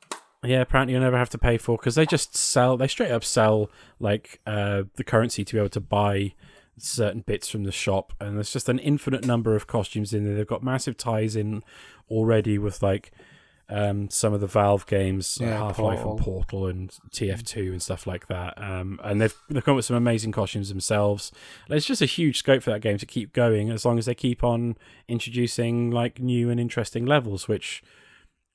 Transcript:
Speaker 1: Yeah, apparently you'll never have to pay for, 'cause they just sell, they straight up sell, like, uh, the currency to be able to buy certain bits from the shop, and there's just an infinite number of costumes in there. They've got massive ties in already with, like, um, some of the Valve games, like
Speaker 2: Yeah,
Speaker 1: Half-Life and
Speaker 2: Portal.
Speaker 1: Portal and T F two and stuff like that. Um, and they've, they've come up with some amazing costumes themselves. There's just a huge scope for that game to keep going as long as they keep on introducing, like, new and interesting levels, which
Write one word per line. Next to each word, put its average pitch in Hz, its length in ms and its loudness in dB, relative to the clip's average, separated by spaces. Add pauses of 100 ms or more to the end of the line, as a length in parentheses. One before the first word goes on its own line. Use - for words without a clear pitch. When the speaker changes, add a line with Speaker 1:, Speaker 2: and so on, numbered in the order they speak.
(440)
Speaker 1:
Yeah, 127 160 4
apparently 131 320 2
you'll 127 100 4
never 127 160 4
have 123 120 2
to 117 80 -8
pay 120 200 4
for, 117 180 0
'cause 120 200 -2
they 156 100 6
just - 300 -2
sell, 127 400 4
they 131 100 2
straight 185 240 -2
up 113 140 0
sell, 107 440 4 (300)
like, - 480 -2
uh, 101 380 0 (100)
the - 80 -6
currency 113 420 0
to - 100 -8
be 110 40 0
able 101 120 0
to - 100 -6
buy 101 540 0 (440)
certain 107 440 -2
bits - 260 -4
from 104 160 -4
the 98 80 -4
shop, - 480 -2
and 104 160 -6
there's 104 160 -4
just - 160 -4
an 127 100 2
infinite 139 480 0
number 117 300 2
of 101 100 -4
costumes 107 480 -2
in 104 100 0
there. 104 120 -2
They've 104 100 -2
got 110 160 -6
massive 127 340 -2
ties 110 380 -2
in 104 300 -4 (440)
already 110 500 4
with, 101 260 -2
like, 98 260 0 (580)
um, 101 420 -2
some 107 220 2
of 101 80 0
the 101 60 0
Valve 101 400 4
games, 95 540 0
like 117 80 0
Speaker 2:
Yeah, 107 100 -2
Speaker 1:
Half-Life 110 400 -2
and 110 220 -4
Speaker 2:
Portal. - 40 0
Speaker 1:
Portal 95 440 -4
and 92 280 -8 (140)
T 98 220 -2
F 117 100 -6
two 95 300 -6
and 90 100 -8
stuff - 240 -8
like 90 220 -8
that. 90 340 -6
Um, 95 400 -6
and 104 180 0
they've, 110 140 2 (140)
they've 139 160 -2
come 147 80 6
up 135 40 4
with 120 100 0
some 123 100 0
amazing 117 340 0
costumes 98 380 -4
themselves. 104 640 0 (360)
There's 147 160 0
just 262 160 -2
a 165 60 6
huge 156 320 0
scope 135 240 4
for - 80 -2
that 107 100 -2
game 104 180 0
to - 80 -10
keep - 260 -6
going 113 380 2
as 113 140 -4
long 120 140 4
as 110 80 -2
they 123 80 -2
keep 120 300 -2
on 120 320 0 (320)
introducing, 120 840 0
like, 120 300 -2
new 123 280 2
and 120 120 2
interesting 120 460 -2
levels, 120 420 0
which - 340 -4 (720)